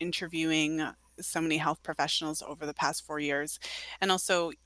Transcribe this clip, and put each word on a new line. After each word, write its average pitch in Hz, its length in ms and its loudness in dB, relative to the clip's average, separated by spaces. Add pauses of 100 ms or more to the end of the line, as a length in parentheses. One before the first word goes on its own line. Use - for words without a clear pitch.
interviewing 160 840 2 (340)
so 175 200 -2
many 160 160 2
health 160 280 0
professionals - 600 0
over 147 200 -8
the 147 80 -4
past - 320 0
four 151 140 -4
years. 143 400 -2 (400)
And 190 100 4
also, 175 400 4 (160)